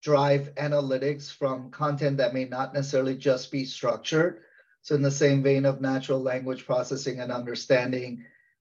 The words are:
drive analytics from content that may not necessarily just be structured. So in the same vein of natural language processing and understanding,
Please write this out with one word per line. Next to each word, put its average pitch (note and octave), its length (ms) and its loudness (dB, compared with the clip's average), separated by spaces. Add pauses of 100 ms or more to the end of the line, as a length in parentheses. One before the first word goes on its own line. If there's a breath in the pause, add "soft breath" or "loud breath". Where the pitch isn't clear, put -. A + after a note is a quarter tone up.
drive C#3+ 520 4
analytics C#3+ 760 -2
from C3 400 -4
content C#3+ 460 0
that B2+ 160 2
may C3 140 -2
not B2+ 260 -6
necessarily C3+ 420 0
just - 380 0
be C3+ 140 -4
structured. D#3 720 0 (400 soft breath)
So - 140 -2
in C#3 80 2
the C#3 80 4
same C#3 320 4
vein C#3 240 4
of C3+ 160 0
natural C3+ 360 0
language B2+ 460 -4
processing B2 560 -2
and B2 100 -6
understanding, B2 920 -2 (360 loud breath)